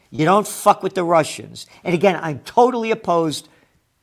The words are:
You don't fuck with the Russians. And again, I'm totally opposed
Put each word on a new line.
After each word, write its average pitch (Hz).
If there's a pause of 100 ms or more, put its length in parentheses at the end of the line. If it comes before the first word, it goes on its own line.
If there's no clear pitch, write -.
You 123
don't 190
fuck -
with 190
the 185
Russians. 151 (180)
And 175
again, 175
I'm 156
totally 240
opposed 170 (540)